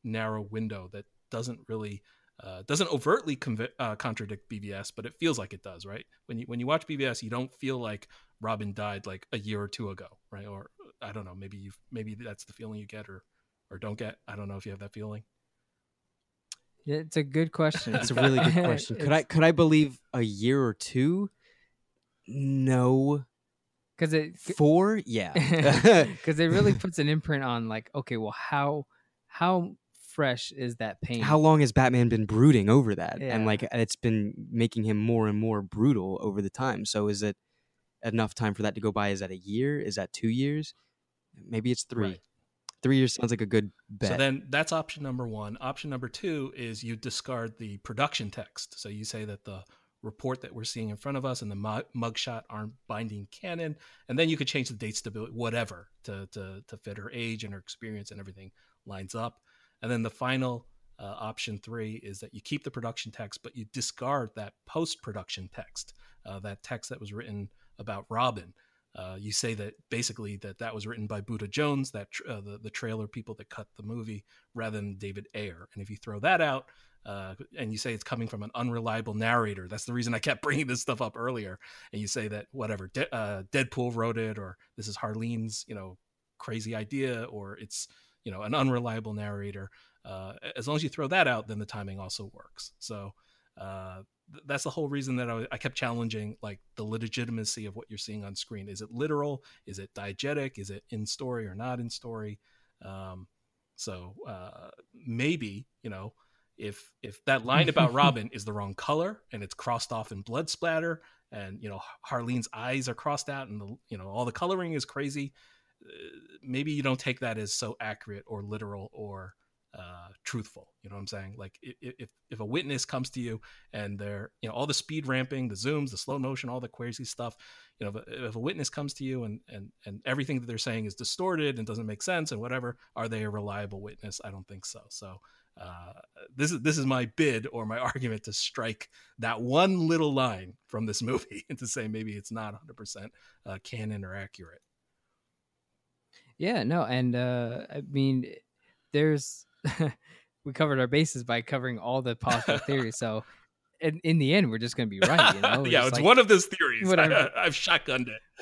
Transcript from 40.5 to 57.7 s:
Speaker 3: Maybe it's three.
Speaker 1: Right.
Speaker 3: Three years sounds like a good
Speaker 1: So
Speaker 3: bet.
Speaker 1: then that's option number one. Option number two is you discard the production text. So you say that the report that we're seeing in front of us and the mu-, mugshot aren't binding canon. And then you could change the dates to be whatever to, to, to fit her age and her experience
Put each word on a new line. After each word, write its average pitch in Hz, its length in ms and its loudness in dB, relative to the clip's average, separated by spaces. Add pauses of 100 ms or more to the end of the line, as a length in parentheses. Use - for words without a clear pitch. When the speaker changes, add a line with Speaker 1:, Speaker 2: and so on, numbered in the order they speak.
Speaker 3:
Maybe 110 360 -2
it's - 120 0
three. 110 240 0
Speaker 1:
Right. 90 140 -6 (600)
Speaker 3:
Three 135 160 6
years 131 180 6
sounds 120 160 0
like 110 100 0
a 110 40 0
good 104 280 4 (280)
Speaker 1:
So 104 60 2
Speaker 3:
bet. 90 100 2
Speaker 1:
then 135 320 2
that's 151 220 2
option 156 320 -4
number 127 240 -4
one. 107 320 -6
Option 131 300 -8
number 127 180 -4
two 147 480 -4
is 117 280 -8
you 117 120 -4
discard 117 640 -6
the 104 220 -8
production 113 520 -2
text. - 480 -12
So - 80 -10
you 107 160 -10
say 107 220 -8
that 101 180 -12
the 95 220 -12 (360)
report 127 400 -6
that - 140 -14
we're 110 80 -10
seeing 110 260 -4
in 104 60 -6
front 139 220 -6
of 131 80 -4
us 127 160 -4
and 107 100 -6
the 101 60 -6
mu-, 107 260 -4 (100)
mugshot 117 560 -4
aren't 107 220 -8 (160)
binding 107 440 -6
canon. 165 440 -6 (320)
And 131 100 -2
then 160 120 6
you 160 80 2
could 135 100 -2
change 131 220 0
the 120 60 -8
dates 107 260 -4
to 107 100 -8
be 110 80 -8
whatever 113 680 -4 (140)
to, 98 240 -8
to, 98 400 -12
to 104 100 -16
fit 101 200 -12
her 101 140 -10
age 113 320 -6
and 101 100 -8
her 98 60 -10
experience 107 520 -12